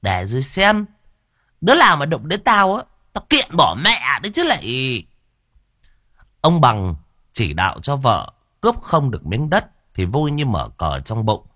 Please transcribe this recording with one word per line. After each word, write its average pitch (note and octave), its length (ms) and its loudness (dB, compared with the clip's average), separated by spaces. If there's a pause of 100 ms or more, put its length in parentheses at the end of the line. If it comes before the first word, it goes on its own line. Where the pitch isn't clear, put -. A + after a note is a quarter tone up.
Để F#2+ 240 -2
rồi A#2+ 160 -4
xem, G3+ 440 2 (720)
đứa G3 140 4
nào A#3+ 220 6
mà C#3+ 100 -2
đụng D3+ 220 -4
đến F#3+ 160 -4
tao G3+ 300 4
á, A#3+ 100 -6 (280)
tao - 160 -10
kiện C#4 280 0
bỏ F#2+ 220 4
mẹ C#3+ 440 0
đấy G#3 120 -10
chứ F4 100 0
lại. B2+ 580 -4 (1400)
Ông E3 200 2
Bằng G#2 340 2 (380)
chỉ F#2 200 -4
đạo F2+ 300 -2
cho C#3+ 140 -4
vợ A#2+ 360 0 (280)
cướp A#3+ 220 0
không D3 280 0
được F#2+ 160 -8
miếng B2 240 -4
đất G3 160 0 (280)
thì F#2 100 -2
vui C#3+ 260 0
như D3 160 -2
mở F2+ 220 -2 (100)
cờ C#2+ 260 -4
trong A2 220 -4
bụng. G#2+ 300 -2